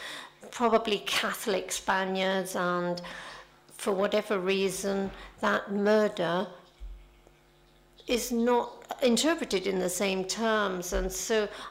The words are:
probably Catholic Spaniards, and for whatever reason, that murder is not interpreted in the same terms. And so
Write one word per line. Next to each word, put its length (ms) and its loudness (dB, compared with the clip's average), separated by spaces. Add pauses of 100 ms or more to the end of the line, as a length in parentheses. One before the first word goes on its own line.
(500)
probably 500 2
Catholic 720 -2
Spaniards, 840 0
and 460 0 (680)
for 220 -2
whatever 460 0
reason, 720 0 (300)
that 300 0
murder 760 2 (1600)
is 240 0
not 720 0
interpreted 640 4
in 100 0
the 120 2
same 340 0
terms. 680 0
And 180 0
so 360 0 (240)